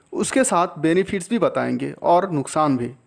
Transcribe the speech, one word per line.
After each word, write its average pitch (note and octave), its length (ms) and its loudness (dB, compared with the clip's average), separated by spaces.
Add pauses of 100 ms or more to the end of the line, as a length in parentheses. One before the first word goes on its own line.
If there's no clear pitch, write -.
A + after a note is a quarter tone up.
(120)
उसके - 320 0
साथ F3+ 340 0
बेनिफिट्स F3 520 0
भी A#3 80 0
बताएंगे B2+ 520 -2 (120)
और F3+ 280 4
नुकसान D3 460 0
भी। A#2+ 140 -6 (160)